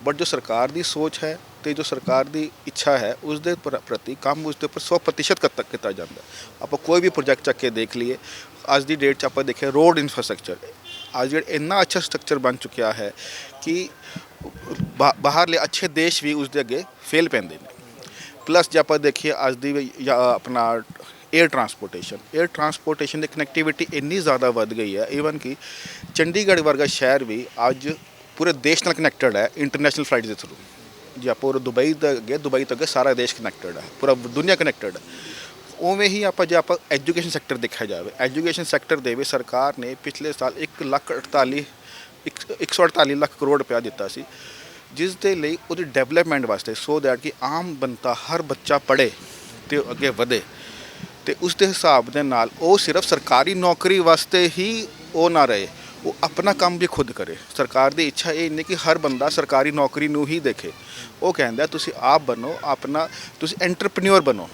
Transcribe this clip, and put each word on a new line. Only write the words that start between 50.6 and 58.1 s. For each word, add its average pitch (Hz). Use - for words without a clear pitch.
ਤੇ 143
ਉਸ 175
ਦੇ 196
ਹਿਸਾਬ 139
ਦੇ 143
ਨਾਲ 123
ਉਹ 185
ਸਿਰਫ 170
ਸਰਕਾਰੀ 165
ਨੌਕਰੀ 180
ਵਾਸਤੇ 165
ਹੀ 220
ਉਹ 165
ਨਾ 156
ਰਹੇ, 101
ਉਹ -
ਆਪਣਾ 175
ਕੰਮ 175
ਵੀ 175
ਖੁਦ 127
ਕਰੇ। 82
ਸਰਕਾਰ 135
ਦੀ 156
ਇੱਛਾ 160